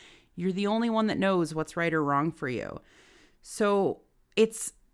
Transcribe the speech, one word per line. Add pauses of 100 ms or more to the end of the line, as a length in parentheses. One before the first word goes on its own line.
(340)
You're
the
only
one
that
knows
what's
right
or
wrong
for
you. (600)
So (340)
it's, (220)